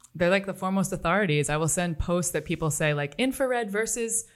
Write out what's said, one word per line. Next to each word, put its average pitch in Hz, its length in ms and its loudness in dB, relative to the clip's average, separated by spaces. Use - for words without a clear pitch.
they're, 170 140 2
like, 196 160 4
the 190 80 -4
foremost 190 400 0
authorities. 165 560 2
I 147 80 0
will 160 120 2
send 170 300 0
posts 175 340 0
that 151 120 -2
people 160 260 -2
say, 151 220 0
like, 143 240 -2
"Infrared 254 540 0
versus 226 640 -2